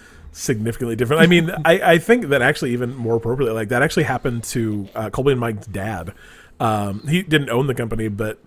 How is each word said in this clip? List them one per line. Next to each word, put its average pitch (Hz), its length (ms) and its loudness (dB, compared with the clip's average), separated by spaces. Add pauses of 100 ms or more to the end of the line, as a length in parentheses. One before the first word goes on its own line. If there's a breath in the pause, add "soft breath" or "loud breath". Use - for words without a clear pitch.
(320 soft breath)
significantly 117 640 -4
different. 123 240 2
I 160 60 8
mean, 170 320 4
<laughs> 147 60 -2
I, 170 160 4 (140)
I 170 40 6
think 226 300 2
that 139 120 2
actually 131 320 0
even 123 220 -4
more 117 220 -2
appropriately, 117 380 -2
like, 110 160 -4
that 123 120 2
actually 156 220 2
happened 120 400 -4
to, 107 500 -4
uh, 110 160 -6
Colby 135 220 2
and 127 80 0
Mike's 110 260 -4
dad. 98 480 -8 (460 soft breath)
Um, 104 480 -2
he 175 140 2
didn't 151 280 0
own 123 160 0
the 131 80 -2
company, 117 340 -4
but, 107 380 -6